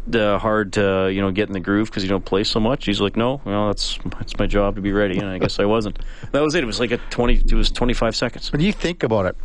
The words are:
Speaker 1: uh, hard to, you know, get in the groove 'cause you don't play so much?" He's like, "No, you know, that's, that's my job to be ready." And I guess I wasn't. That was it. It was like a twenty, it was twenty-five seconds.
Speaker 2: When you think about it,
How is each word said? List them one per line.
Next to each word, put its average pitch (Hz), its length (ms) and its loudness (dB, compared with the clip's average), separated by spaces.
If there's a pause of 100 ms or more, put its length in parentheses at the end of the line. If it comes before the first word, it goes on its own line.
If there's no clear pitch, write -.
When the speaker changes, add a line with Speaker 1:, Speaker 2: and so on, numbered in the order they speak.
(140)
Speaker 1:
uh, 104 260 2
hard 107 340 0
to, 95 380 2
you 95 100 0
know, 98 100 0
get 101 160 0
in - 60 -6
the 98 80 -2
groove 101 300 0
'cause 98 120 -4
you 95 60 -2
don't 95 160 0
play 95 180 0
so 113 160 0
much?" 117 260 0
He's 104 140 0
like, 101 160 0
"No, 127 300 -2
you 101 60 -4
know, 104 160 0
that's, - 300 -4 (220)
that's - 180 -8
my 104 80 2
job 101 300 2
to 104 60 -6
be 98 100 0
ready." 98 260 2
And 101 100 -4
I 92 120 -6
guess - 180 -2
I 101 80 2
wasn't. 104 340 0 (340)
That 139 80 2
was 151 120 0
it. 165 100 0
It 123 40 -4
was 104 120 -6
like 117 120 0
a 120 60 0 (120)
twenty, 120 260 4
it 120 180 6
was 110 180 4
twenty-five 120 420 0
seconds. - 380 -4
Speaker 2:
When 147 80 0
you 196 140 2
think - 300 -4
about 110 220 2
it, 90 200 -2